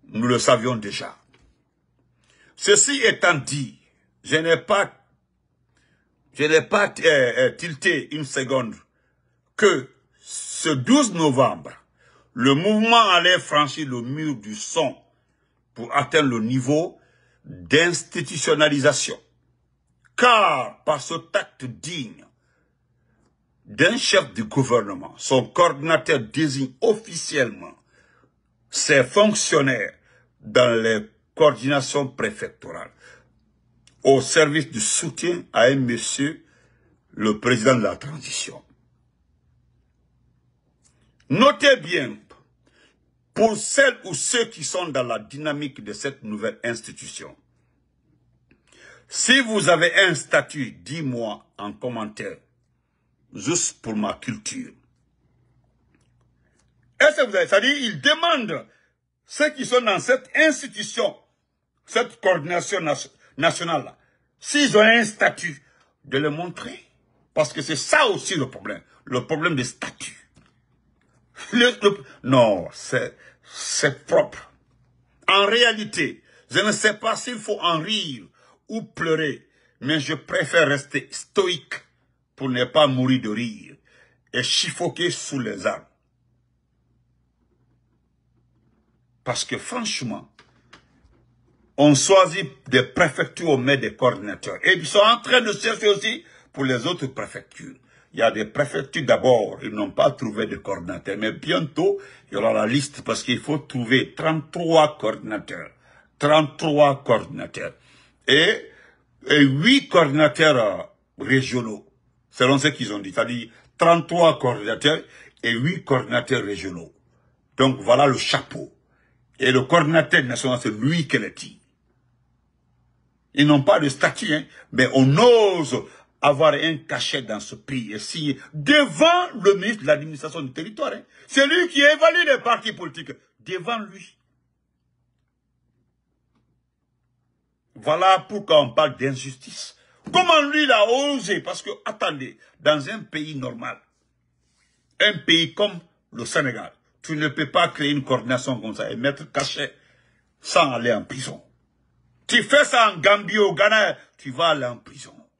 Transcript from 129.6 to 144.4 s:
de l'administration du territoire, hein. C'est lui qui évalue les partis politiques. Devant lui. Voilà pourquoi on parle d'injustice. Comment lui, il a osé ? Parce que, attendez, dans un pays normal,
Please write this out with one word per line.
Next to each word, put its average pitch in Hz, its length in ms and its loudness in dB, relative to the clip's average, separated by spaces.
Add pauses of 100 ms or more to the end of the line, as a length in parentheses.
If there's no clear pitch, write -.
de 127 60 -6
l'administration 151 520 -2
du 131 120 -10
territoire, 214 420 -8
hein. - 80 -16 (240)
C'est 277 200 2
lui 349 220 0
qui 285 140 0
évalue 311 440 6
les 269 120 4
partis 226 340 -2
politiques. 160 400 -14 (280)
Devant 180 380 -8
lui. 190 380 -16 (3500)
Voilà 180 520 2
pourquoi 170 360 4
on 131 80 -4
parle 151 260 0
d'injustice. - 800 -10 (340)
Comment 339 300 4 (100)
lui, 302 140 2
il 262 80 2
a 214 140 4 (260)
osé ? 196 280 -4
Parce 175 200 -10
que, 196 100 -14 (140)
attendez, 147 540 -8 (220)
dans 147 280 0
un 214 120 -10
pays 156 340 -12
normal, 120 440 -12 (1200)